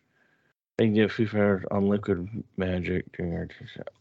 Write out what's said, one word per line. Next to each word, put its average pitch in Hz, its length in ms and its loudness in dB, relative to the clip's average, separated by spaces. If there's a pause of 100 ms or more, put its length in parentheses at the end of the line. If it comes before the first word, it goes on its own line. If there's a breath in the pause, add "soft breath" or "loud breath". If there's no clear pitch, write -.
(760)
they 113 80 4
can 107 80 4
get 104 180 4
Foo 113 160 0
Fighters 101 440 2
on 98 180 2
Liquid 101 400 0 (280)
Magic 90 600 -2
during 87 160 -4
our 85 140 -4
t-, - 60 -14 (480)